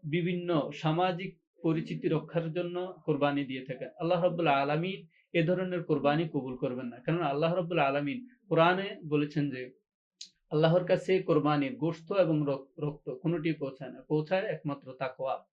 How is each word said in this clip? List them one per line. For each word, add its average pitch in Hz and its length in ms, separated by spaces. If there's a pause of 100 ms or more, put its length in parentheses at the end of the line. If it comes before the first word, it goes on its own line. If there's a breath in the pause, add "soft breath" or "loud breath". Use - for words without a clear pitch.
বিভিন্ন 170 640
সামাজিক 175 680 (240)
পরিচিতি 160 460
রক্ষার 160 440
জন্য 175 420 (100)
কোরবানি 143 400
দিয়ে 131 200
থাকেন। 127 260 (100)
আল্লাহ 170 220
রাব্বুল 170 260
আলামিন 147 580 (260 soft breath)
এ 170 100
ধরনের 180 400
কোরবানি 147 460
কবুল 127 280
করবেন 127 300
না, 117 140
কারণ 170 220
আল্লাহ 156 320
রাব্বুল 175 240
আলামিন 139 480 (220 loud breath)
কোরআনে 185 480 (120)
বলেছেন 147 420
যে 127 200 (800)
আল্লাহর 165 340
কাছে 185 380
কোরবানির 147 540
গোশত 160 360
এবং 160 340
রক-, 139 340
রক্ত 147 300
কোনোটি 160 420
পৌঁছায় 135 380
না, 123 180
পৌঁছায় 156 340
একমাত্র 151 500
তাকওয়া। 131 600